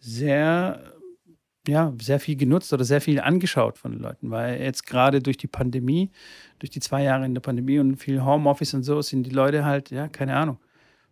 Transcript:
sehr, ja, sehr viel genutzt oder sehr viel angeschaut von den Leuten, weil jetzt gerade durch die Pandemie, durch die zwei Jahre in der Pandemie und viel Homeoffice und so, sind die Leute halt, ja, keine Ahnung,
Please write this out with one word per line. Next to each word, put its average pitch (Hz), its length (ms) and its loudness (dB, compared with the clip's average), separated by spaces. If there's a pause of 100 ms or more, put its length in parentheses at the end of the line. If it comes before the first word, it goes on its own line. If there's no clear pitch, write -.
sehr, 147 920 0 (760)
ja, 147 320 2
sehr 131 220 0
viel 151 160 -4
genutzt 135 380 2
oder 127 100 2
sehr 139 160 2
viel 143 200 2
angeschaut 147 580 0
von 120 140 -10
den 113 80 -10
Leuten, 113 300 -10
weil 120 300 -4
jetzt 131 260 -6
gerade 131 360 4
durch 131 160 -2
die - 80 -8
Pandemie, 131 640 -2 (480)
durch 143 120 -12
die 147 100 -12
zwei 139 240 -2
Jahre 131 200 2
in 131 100 -2
der 123 60 -4
Pandemie 131 380 0
und 135 180 4
viel 135 260 -2
Homeoffice 143 520 2
und 135 80 -2
so, 143 180 0
sind 135 220 -2
die 127 80 -10
Leute 139 340 2
halt, 143 260 -2
ja, 139 180 -8
keine 135 280 -4
Ahnung, 147 220 -2 (540)